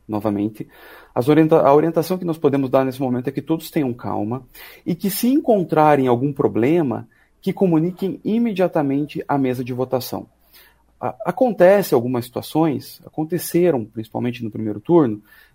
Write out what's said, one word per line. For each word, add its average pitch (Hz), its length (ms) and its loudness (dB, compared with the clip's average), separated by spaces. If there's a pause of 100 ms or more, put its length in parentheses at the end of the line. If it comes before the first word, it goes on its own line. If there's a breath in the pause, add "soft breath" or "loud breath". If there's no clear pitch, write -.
novamente. 107 600 -4 (460 loud breath)
As 120 140 0
orienta-, 156 340 6
a 139 120 6
orientação 165 440 2
que 180 80 -8
nós 160 100 -4
podemos 135 320 0
dar 131 160 2
nesse 131 160 -6
momento 123 260 -2
é 139 60 -6
que 143 80 -6
todos 160 300 -6
tenham 135 240 -2
calma 107 480 -6 (420 loud breath)
e 175 100 -2
que, 196 140 -4
se 233 200 -2
encontrarem 156 800 4
algum 123 220 2
problema, 117 800 0 (320)
que 190 140 -4
comuniquem 180 680 0
imediatamente 175 1040 -2
à 143 120 0
mesa 127 260 -2
de 127 80 -8
votação. 123 540 -4 (720 soft breath)
A, - 140 -6 (100)
acontece 190 680 4
algumas 123 320 0
situações, - 760 -4
aconteceram 160 800 -2
principalmente 117 640 -8
no 110 60 -8
primeiro 107 280 -8
turno, 120 440 0 (320 soft breath)